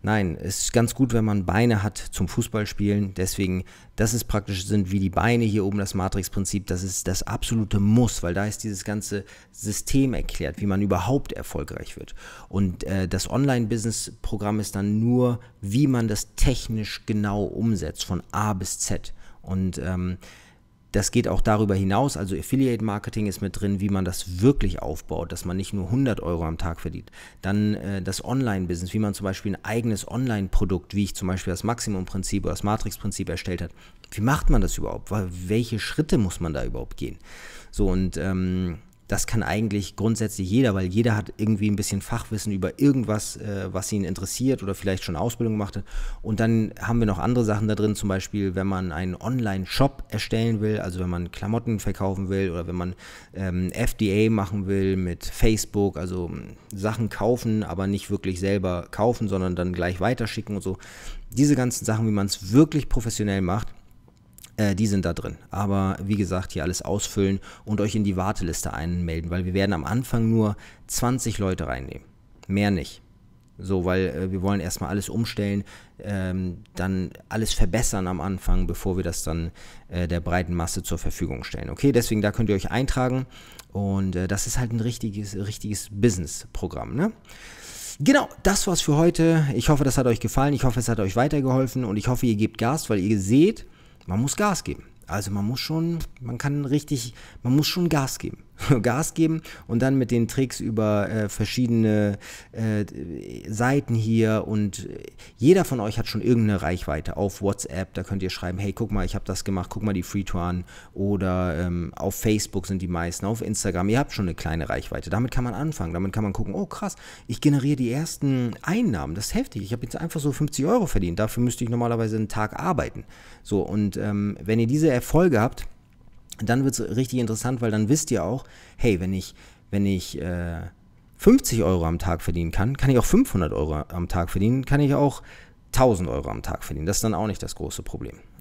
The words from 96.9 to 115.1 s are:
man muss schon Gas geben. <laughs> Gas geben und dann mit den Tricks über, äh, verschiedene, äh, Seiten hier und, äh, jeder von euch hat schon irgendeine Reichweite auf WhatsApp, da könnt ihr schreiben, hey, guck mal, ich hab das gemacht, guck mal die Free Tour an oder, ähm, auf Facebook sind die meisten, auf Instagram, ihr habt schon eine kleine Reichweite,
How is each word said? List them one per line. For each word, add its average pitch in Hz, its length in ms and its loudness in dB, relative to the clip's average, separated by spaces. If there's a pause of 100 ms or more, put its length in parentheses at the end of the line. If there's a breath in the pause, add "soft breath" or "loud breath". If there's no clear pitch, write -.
man 123 100 4
muss 147 140 6
schon 175 200 2
Gas 143 300 0
geben. - 200 -8 (240)
<laughs> 123 200 4
Gas 123 320 0
geben 160 280 2 (240 loud breath)
und 117 160 2
dann 135 140 4
mit 127 140 2
den 117 180 4
Tricks 131 320 -2
über, 107 500 0
äh, 110 180 0
verschiedene, 107 920 2 (340 loud breath)
äh, 107 320 -2 (640)
Seiten 127 440 0
hier 110 520 4
und, 104 420 -2
äh, - 140 -12 (340 loud breath)
jeder 175 280 6
von 123 160 -2
euch 107 180 -2
hat 110 80 -2
schon 107 140 -4
irgendeine 107 420 4
Reichweite 78 540 -2
auf 98 260 -2
WhatsApp, 95 520 -2
da 92 80 -4
könnt 98 200 -4
ihr 92 80 -2
schreiben, 90 280 -6
hey, 101 140 -2
guck 107 200 -4
mal, 101 120 2
ich 92 100 -2
hab 101 100 -4
das 95 200 -4
gemacht, 92 260 -2
guck 104 120 -6
mal 104 120 0
die 92 80 0
Free 101 200 -4
Tour 92 200 -2
an 90 220 -2 (280 loud breath)
oder, 92 640 0
ähm, 87 380 -2
auf 98 180 -4
Facebook 104 520 0
sind 95 160 -2
die 90 60 -4
meisten, 85 380 -4
auf 113 160 -2
Instagram, 98 460 -2
ihr 117 100 4
habt 143 140 -2
schon 101 140 -2
eine 82 80 -2
kleine 80 340 -4
Reichweite, 69 420 -6